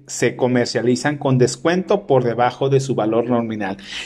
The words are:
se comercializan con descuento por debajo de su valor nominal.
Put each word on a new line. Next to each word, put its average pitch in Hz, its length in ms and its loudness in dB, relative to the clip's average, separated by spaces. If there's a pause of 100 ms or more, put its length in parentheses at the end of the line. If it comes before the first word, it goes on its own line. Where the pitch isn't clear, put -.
se - 300 -2
comercializan 123 800 0
con 135 220 0
descuento 180 680 0
por 127 180 4
debajo 120 440 0
de 135 120 4
su 135 140 -4
valor 113 360 0
nominal. 110 480 -2 (280)